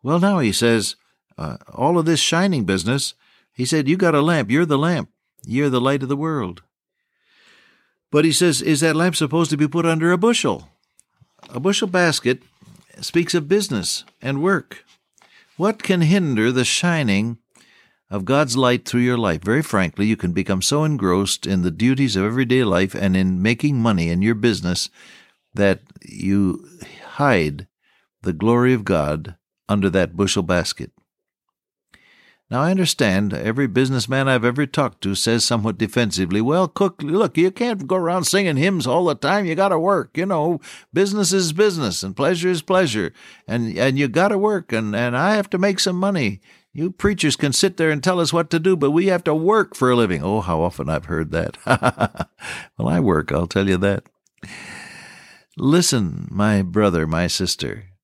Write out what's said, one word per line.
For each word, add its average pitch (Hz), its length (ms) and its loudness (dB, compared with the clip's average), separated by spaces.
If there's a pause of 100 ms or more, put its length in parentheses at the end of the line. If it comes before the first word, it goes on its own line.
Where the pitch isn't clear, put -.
Well, 151 180 0
now 190 200 2
he 110 140 2
says, 113 420 2 (420)
"Uh, 76 200 -8 (160)
all 165 260 0
of 156 60 0
this 160 140 2
shining 170 440 0
business," 98 500 -2 (400)
he 127 120 -4
said, 147 220 0
"You 175 100 2
got 170 180 2
a 143 60 4
lamp. 151 280 0
You're 156 160 2
the 151 120 0
lamp. 151 320 -2 (340)
You're 139 260 -2
the 127 120 0
light 135 200 0
of 131 80 -6
the 143 60 0
world." 139 480 -6 (1500)
But 151 160 4
he 160 60 4
says, 156 300 2
"Is 151 180 0
that 156 160 2
lamp 170 200 0
supposed 156 360 0
to 151 60 0
be 151 100 2
put 165 180 -2
under 165 260 2
a 180 60 2
bushel?" 190 520 0 (800)
A 123 100 -10
bushel 196 280 0
basket 170 540 0 (600)
speaks 170 320 -2
of 156 140 0
business 165 560 -2 (180)
and 139 200 -4
work. 185 440 -2 (720)
What 208 260 -2
can 185 180 2
hinder 151 500 2
the 127 140 0
shining 117 720 0 (720)
of 95 160 -6
God's 131 320 0
light 123 280 2
through 123 160 0
your 123 160 2
life? 87 260 0
Very 117 180 0
frankly, 98 440 -2
you 110 100 2
can 90 160 -4
become 95 300 -2
so 147 220 0
engrossed 98 640 0
in 95 160 0
the 87 100 0
duties 123 440 0
of 95 100 2
everyday 123 380 0
life 95 320 0
and 95 200 0
in 92 260 2
making 120 400 0
money 92 280 2
in 87 120 0
your 113 140 2
business 95 540 -2 (640)
that 98 280 2 (200)
you 98 680 -2 (440)
hide 92 560 0 (540)
the 90 120 -2
glory 120 400 2
of 110 100 -2
God 78 520 -2 (340)
under 101 200 2
that 85 280 0
bushel 98 260 0
basket. 85 480 -2 (1600)
Now, 127 120 -2
I 175 80 0
understand 104 600 2
every 113 360 -2
businessman 131 600 0
I've 123 160 2
ever 123 220 0
talked 135 360 -4
to 98 120 -2
says 113 320 0
somewhat 107 320 -2
defensively, 101 640 0
"Well, 160 260 0
Cook, 185 360 -2
look, 165 340 0
you 180 140 4
can't 214 340 -4
go 185 100 -2
around 175 280 -2
singing 180 340 0
hymns 170 300 0
all 170 180 2
the 156 80 2
time. 190 320 -2
You 160 80 -2
gotta 185 240 2
work. 170 400 0
You 180 80 -2
know, 165 340 0 (320)
business 196 400 0
is 180 220 0
business 165 480 0
and 95 140 -8
pleasure 170 340 0
is 175 140 -2
pleasure. 135 500 0 (340)
And, 113 300 -4
and 131 220 2
you 143 80 2
gotta 190 320 0
work, 202 340 -2
and, 107 220 -2
and 120 200 -2
I 185 200 0
have 202 160 -2
to 180 80 -2
make 196 200 0
some 180 180 -2
money. 165 440 -2 (320)
You 156 160 -4
preachers 180 460 0
can 143 180 -2
sit 185 240 0
there 160 140 2
and 147 120 -4
tell 185 160 0
us 160 140 0
what 170 160 0
to 165 100 0
do, 185 160 2
but 143 160 2
we 170 160 2
have 175 180 0
to 151 100 2
work 196 400 0
for 127 160 2
a 123 40 4
living." 92 280 2
Oh, 101 180 -2
how 87 180 -2
often 80 300 -2
I've 78 160 -4
heard 80 260 -4
that. 80 240 -4 (100)
<laughs> - 640 -2 (500)
Well, 55 80 -2
I 82 120 0
work, 92 320 0
I'll 85 140 0
tell 98 240 -2
you 92 80 2
that. 98 280 -2 (1500)
Listen, 120 760 0
my 104 320 2
brother, 87 420 2
my 82 220 0
sister 87 600 -6 (140)